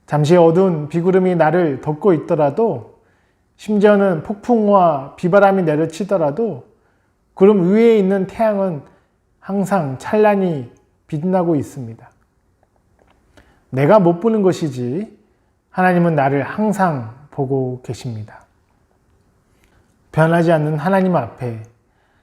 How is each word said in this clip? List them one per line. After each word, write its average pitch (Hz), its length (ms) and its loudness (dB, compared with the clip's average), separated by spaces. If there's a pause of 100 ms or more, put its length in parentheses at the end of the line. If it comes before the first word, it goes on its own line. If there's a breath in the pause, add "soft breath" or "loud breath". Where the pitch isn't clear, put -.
잠시 151 320 2
어두운 165 540 4
비구름이 180 460 0
나를 156 440 0
덮고 156 320 0
있더라도, 151 840 -2 (580)
심지어는 202 680 0
폭풍과 202 920 0
비바람이 196 460 2
내려치더라도 160 1040 -2 (680)
구름 190 400 4
위에 226 260 4
있는 190 280 0
태양은 196 560 -4 (580 soft breath)
항상 185 560 -4
찬란히 190 720 -2 (360)
빛나고 165 500 -2
있습니다. 117 540 -10 (1600 soft breath)
내가 147 300 4
못 170 200 2
보는 220 220 0
것이지 156 760 -4 (540)
하나님은 180 440 0
나를 139 280 0
항상 160 760 -4 (200)
보고 131 460 -4
계십니다. 110 640 -14 (1600)
변하지 165 420 2
않는 151 260 0
하나님 185 380 0
앞에 117 460 -8 (600)